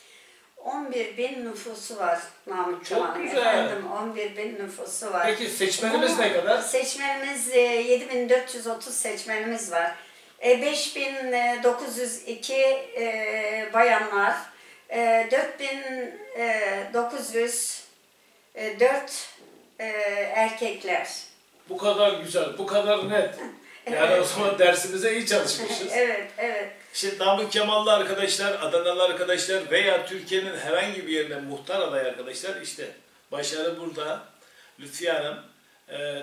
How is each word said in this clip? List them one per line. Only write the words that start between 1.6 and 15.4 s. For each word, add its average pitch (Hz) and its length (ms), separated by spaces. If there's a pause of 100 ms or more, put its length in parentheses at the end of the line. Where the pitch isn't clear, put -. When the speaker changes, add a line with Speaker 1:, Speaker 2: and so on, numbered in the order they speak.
Speaker 1:
var 175 200 (280)
Namık 180 400
Speaker 2:
Çok - 120
Speaker 1:
Kemal'in. 359 240
Speaker 2:
güzel. 285 180
Speaker 1:
Efendim, 214 520
on 220 240
bir 208 200
bin 214 180
nüfusu 196 580
var. 175 140
Speaker 2:
Peki 214 240
seçmenimiz 226 680
Speaker 1:
Bunun - 100
Speaker 2:
ne 196 40
kadar? 190 280
Speaker 1:
seçmenimiz, 269 880
e, 254 100
yedi 240 500
bin 247 180
dört 247 260
yüz 226 120
otuz 233 280
seçmenimiz 220 760
var. 170 220 (500)
E, 247 180
beş 294 340
bin 269 360 (320)
dokuz 240 340
yüz 247 300
iki, 262 340 (340)
e, 214 800
bayanlar, 214 600 (560)
e, 226 400
dört 277 300